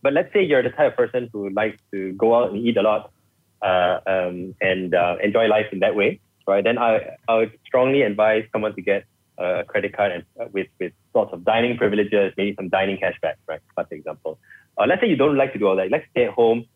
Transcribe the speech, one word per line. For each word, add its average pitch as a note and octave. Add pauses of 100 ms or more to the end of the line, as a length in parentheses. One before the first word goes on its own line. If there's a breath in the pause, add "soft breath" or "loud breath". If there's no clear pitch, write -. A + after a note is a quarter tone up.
but C#3
let's F3
say G#3
you're D3
the B2+
type C#3+
of -
person A#2+
who G2+
likes G#2 (140)
to F#2+
go A2+
out A#2+
and G2+
eat A#2
a G2
lot, G#2+ (500)
uh, F#2
um, F#2
and, F#2
uh, F2
enjoy A2
life G#2+
in F#2
that F#2+
way, G#2+ (280)
right? G2
Then A#2
I, A2+ (120)
I A2+
would A2 (160)
strongly C3+
advise A2
someone G#2+
to F#2+
get G2 (320)
a F2+
credit G2
card G2+
and, E2+ (160)
uh, A#2
with, F#2+ (120)
with F2+ (180)
sorts G#2+
of F2
dining A#2
privileges, G#2
maybe G2
some F#2+
dining F#2+
cashback, F2 (120)
right? D#2+ (160)
That's -
an D#2+
example. D#2 (400 loud breath)
Uh, G#2
let's F#3
say A#3+
you F3
don't C#3+
like C3
to G#2
do G#2
all F#2+
that. F#2+
You F#2
like D#3
to -
stay B2
at G2+
home A#2 (100)